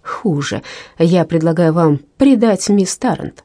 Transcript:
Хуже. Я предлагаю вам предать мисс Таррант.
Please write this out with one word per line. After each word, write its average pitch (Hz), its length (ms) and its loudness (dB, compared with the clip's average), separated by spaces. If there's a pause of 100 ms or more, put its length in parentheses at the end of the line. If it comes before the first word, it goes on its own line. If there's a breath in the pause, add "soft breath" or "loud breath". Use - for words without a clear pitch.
Хуже. 143 600 -6 (360 loud breath)
Я 165 260 2
предлагаю 160 480 0
вам 160 260 2 (180)
предать 233 520 2
мисс 202 280 0
Таррант. - 480 -6